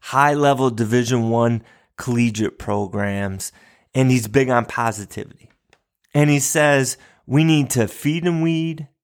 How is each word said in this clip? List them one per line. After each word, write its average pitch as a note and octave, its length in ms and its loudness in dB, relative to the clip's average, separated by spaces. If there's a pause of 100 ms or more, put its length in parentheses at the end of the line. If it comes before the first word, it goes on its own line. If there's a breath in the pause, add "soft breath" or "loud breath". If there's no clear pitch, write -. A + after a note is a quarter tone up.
high-level C#3 680 2
Division A#2 600 0
One A#2 320 2 (340 soft breath)
collegiate A#2 640 -2
programs, G2+ 920 -6 (420 soft breath)
and C3 160 2
he's A#2 180 0
big C3 220 2
on A#2+ 160 2
positivity. G#2 840 -8 (600)
And D3 160 2
he C#3+ 120 2
says, C#3+ 580 0 (280 soft breath)
"We D3 180 2
need D#3 260 2
to A2+ 180 0
feed D#3+ 380 -4
and E3 160 -2
weed D#3+ 460 -4 (160)